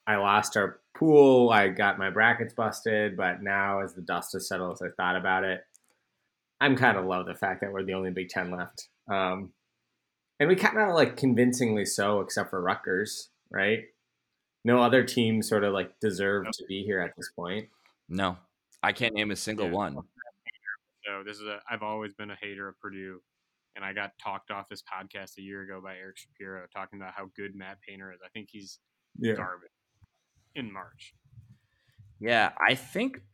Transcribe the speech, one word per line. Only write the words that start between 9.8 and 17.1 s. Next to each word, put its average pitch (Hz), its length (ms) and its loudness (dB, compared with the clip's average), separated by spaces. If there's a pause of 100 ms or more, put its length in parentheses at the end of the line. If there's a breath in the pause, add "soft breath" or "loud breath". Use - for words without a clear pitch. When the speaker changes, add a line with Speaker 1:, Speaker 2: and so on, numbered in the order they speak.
Speaker 1:
and 147 80 4
we 185 80 6
kinda, 208 380 2
like, 151 240 4
convincingly 120 680 2
so, 101 360 0
except 95 300 -4
for 95 100 -4
Rutgers, 95 680 -2 (200)
right? 98 360 0 (800)
No 123 180 6
other 120 220 6
team 110 380 2
sort 104 220 0
of, 101 100 2
like, 92 260 -4
deserved 98 460 0
Speaker 2:
Nope. 110 140 -8
Speaker 1:
to - 80 -16
be 98 160 -6
here 98 160 -2
at 87 180 -6